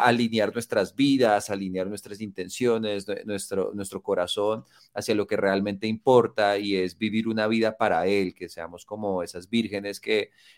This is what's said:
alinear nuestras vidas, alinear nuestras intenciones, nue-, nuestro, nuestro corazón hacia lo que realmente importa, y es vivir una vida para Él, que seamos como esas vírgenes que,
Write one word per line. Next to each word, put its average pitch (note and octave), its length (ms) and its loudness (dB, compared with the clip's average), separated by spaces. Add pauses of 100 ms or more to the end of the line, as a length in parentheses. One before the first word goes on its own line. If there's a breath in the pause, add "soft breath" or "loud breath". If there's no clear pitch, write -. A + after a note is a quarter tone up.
alinear A2+ 440 2
nuestras A2 440 -2
vidas, B2 560 4
alinear F#2+ 340 -4
nuestras G2+ 340 -10
intenciones, G#2 880 -2
nue-, G2+ 180 -6
nuestro, G2 500 -2
nuestro G2 260 -8
corazón G#2 640 -2 (300 soft breath)
hacia G#2+ 180 0
lo G#2 140 0
que G#2 100 -2
realmente G2 480 0
importa, A2 720 4
y G2+ 200 0
es F#2 200 -2
vivir A2 300 -2
una A2 180 0
vida A2 320 0
para F#2 300 2
Él, G2 260 2
que F2 160 -14
seamos E2+ 360 -16
como G#2 360 -4
esas F2+ 300 -10
vírgenes G2+ 480 -4
que, A2 320 0 (260 soft breath)